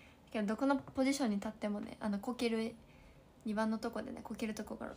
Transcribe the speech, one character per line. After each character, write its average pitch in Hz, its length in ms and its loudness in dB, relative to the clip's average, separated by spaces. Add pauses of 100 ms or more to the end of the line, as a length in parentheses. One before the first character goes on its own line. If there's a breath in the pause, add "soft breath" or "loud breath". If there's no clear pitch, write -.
(320 loud breath)
け 226 80 0
ど、 202 80 2
ど 220 80 2
こ 269 100 2
の 277 100 8
ポ 269 280 0
ジ 262 100 6
シ 277 80 0
ョ 254 40 6
ン 220 40 4
に 208 60 2
立 202 120 -2
っ - 40 -2
て 214 160 -4
も 208 120 -2
ね、 226 200 -8
あ 220 80 0
の、 202 100 2
こ 233 160 -2
け 240 140 0
る、 226 260 0 (720 loud breath)
二 214 100 -2
番 220 160 2
の 220 80 0
と 233 120 -2
こ 240 120 -4
で - 100 -8
ね、 233 100 -8
こ 220 120 -10
け 220 120 -2
る 214 80 -4
と 214 100 -6
こ 220 140 -8 (180)